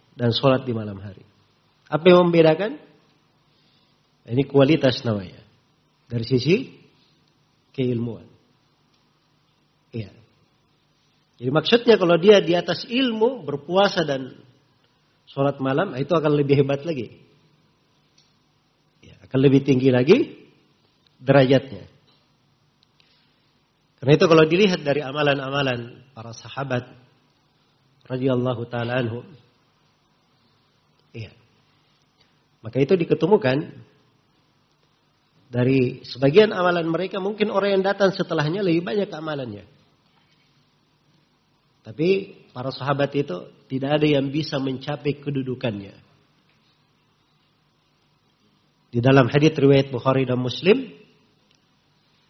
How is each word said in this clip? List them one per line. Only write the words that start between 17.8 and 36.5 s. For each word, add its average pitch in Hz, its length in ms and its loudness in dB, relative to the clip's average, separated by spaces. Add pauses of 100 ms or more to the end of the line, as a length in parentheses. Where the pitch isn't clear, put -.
Ya, - 80 -20 (160)
akan 131 160 -2
lebih 135 160 4
tinggi 131 320 2
lagi 156 560 2 (720)
derajatnya. 131 640 2 (2250)
Karena 131 160 4
itu 190 80 4
kalau 160 160 8
dilihat 175 400 2
dari 143 240 -2
amalan-amalan 135 960 -4 (140)
para 117 180 -16
sahabat 127 560 -8 (1200)
radhiyallahu 127 560 -2
taala 120 400 -4
anhum, 120 160 -8 (1900)
iya. 110 160 -14 (1300)
Maka 123 180 -2
itu 185 160 2
diketemukan 160 720 0 (1800)
dari 127 640 0
sebagian 147 400 4